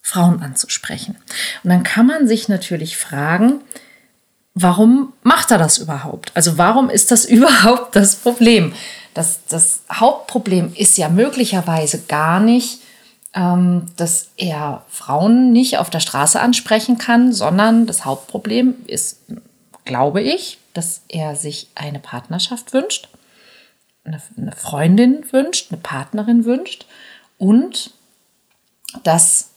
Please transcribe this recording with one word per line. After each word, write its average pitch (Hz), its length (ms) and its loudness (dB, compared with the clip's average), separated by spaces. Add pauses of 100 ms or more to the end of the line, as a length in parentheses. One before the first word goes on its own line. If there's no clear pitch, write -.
Frauen 175 400 0
anzusprechen. - 760 -8 (460)
Und 185 60 -2
dann 180 140 4
kann 226 220 2
man 302 220 2
sich 220 200 0
natürlich 180 500 -4
fragen, 180 640 0 (920)
warum 214 600 4 (100)
macht 320 280 2
er 214 60 4
das 165 200 2
überhaupt? 156 580 -10
Also 165 220 0
warum 240 320 4
ist 214 220 0
das 233 140 2
<laughs> - 0 -
überhaupt 240 720 4
das 196 200 4
Problem? 233 580 2 (400)
Das, - 340 -4
das - 340 -6 (100)
Hauptproblem 220 840 -2
ist - 220 0
ja 156 120 -2
möglicherweise 180 920 0
gar 160 380 0
nicht, 233 400 2 (540)
ähm, 180 600 0
dass - 420 -4
er 151 520 -8
Frauen 226 640 2
nicht 254 260 2
auf - 120 -2
der 165 100 -4
Straße 147 400 0
ansprechen 233 580 0
kann, 240 360 2
sondern 208 520 2
das - 200 -6
Hauptproblem 220 680 -2 (120)
ist, - 320 -8 (680)
glaube 143 360 -2
ich, - 380 -6 (140)
dass - 340 -8
er 156 280 -8
sich 147 400 -10
eine 147 240 -10
Partnerschaft - 720 -10
wünscht, 302 360 -4 (960)
eine, 156 180 -12 (160)
eine - 140 -8
Freundin 208 800 2
wünscht, 285 400 -2
eine 165 100 -12
Partnerin 214 640 -2
wünscht 262 400 -6 (520)
und 226 540 0 (1120)
dass - 540 0